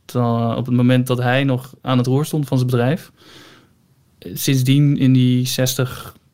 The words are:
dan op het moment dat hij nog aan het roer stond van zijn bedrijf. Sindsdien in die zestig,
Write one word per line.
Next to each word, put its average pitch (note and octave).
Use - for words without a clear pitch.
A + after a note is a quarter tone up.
dan A#2
op B2
het B2+
moment B2
dat B2
hij B2
nog B2+
aan B2+
het B2
roer C3+
stond D3+
van C3+
zijn B2+
bedrijf. B2
Sindsdien C3+
in C3
die B2+
zestig, -